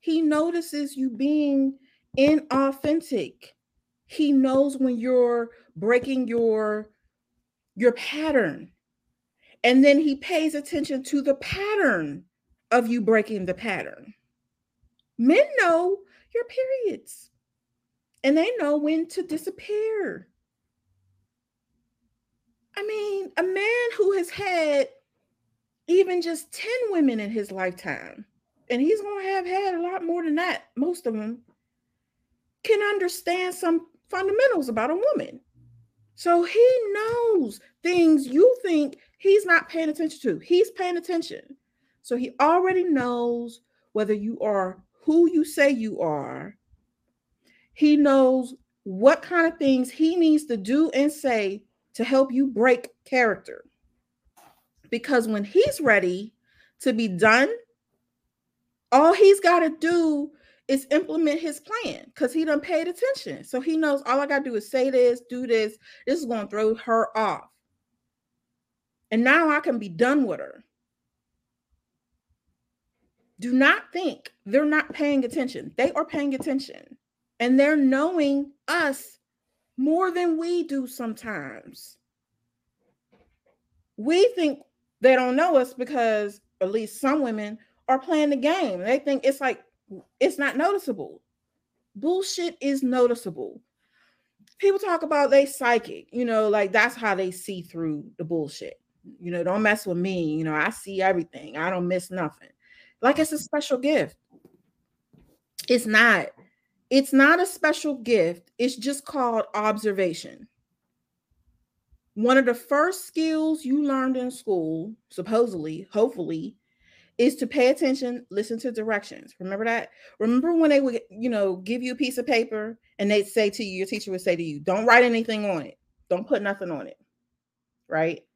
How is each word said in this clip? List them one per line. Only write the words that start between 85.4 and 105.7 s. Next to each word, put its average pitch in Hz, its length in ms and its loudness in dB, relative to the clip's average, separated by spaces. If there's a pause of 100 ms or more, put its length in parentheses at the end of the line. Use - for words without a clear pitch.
us 254 160 2
because 226 720 -4 (180)
at 190 100 -2
least 220 300 -6
some 285 220 0
women 214 360 -6 (300)
are 262 100 2
playing 302 300 0
the 285 80 0
game. 269 440 -2
They 233 180 0
think 277 260 -4
it's 269 160 0
like, 262 240 -4 (560)
it's 285 160 2
not 277 220 -4
noticeable. 285 640 -4 (720)
Bullshit 339 640 -4
is 269 220 -2
noticeable. 240 800 -2 (960)
People 392 200 2
talk 349 240 -2
about 294 280 2
they 277 160 6
psychic, 240 680 -2
you 247 140 -2
know, 220 240 2
like, 202 220 0
that's 226 220 2
how 220 200 -2
they 185 160 -2
see 180 320 -12
through 160 560 -8
the 170 60 -8
bullshit. 156 540 -8 (400)
You 175 120 -12
know, 175 120 -4
"Don't 190 200 -2
mess 214 240 0
with 180 100 -4
me. 175 400 -4
You 160 80 -4
know, 156 100 -4
I 151 140 0
see 196 320 -10
everything. 170 560 -4
I 165 140 -4
don't 180 180 -4
miss 180 220 -4
nothing." 175 420 -8 (480)
Like 285 180 2
it's 311 140 0
a 302 60 -6
special 294 400 -4
gift. 262 400 -2 (1500)
It's 247 200 2